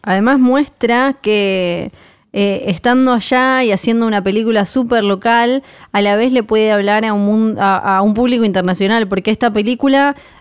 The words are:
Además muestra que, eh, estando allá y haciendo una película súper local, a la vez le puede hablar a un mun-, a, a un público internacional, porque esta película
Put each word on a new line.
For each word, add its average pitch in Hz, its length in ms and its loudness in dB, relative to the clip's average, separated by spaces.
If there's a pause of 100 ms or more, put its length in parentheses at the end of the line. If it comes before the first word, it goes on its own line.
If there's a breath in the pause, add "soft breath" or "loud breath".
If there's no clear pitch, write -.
Además 220 380 0
muestra 254 840 0
que, 190 680 -2 (400 soft breath)
eh, 202 360 -2
estando 247 440 0
allá 254 540 0
y 208 80 0
haciendo 226 340 -2
una 208 160 -2
película 214 420 0
súper 240 380 -2
local, 233 600 0 (280 loud breath)
a 202 100 0
la 202 140 2
vez 240 160 0
le 254 120 0
puede 220 280 0
hablar 208 320 0
a 220 100 -2
un 202 120 0
mun-, 220 340 0
a, 196 380 0
a 196 40 2
un 214 120 2
público 240 320 0
internacional, 190 640 0
porque 190 220 -2
esta 226 200 0
película 269 640 0 (260 loud breath)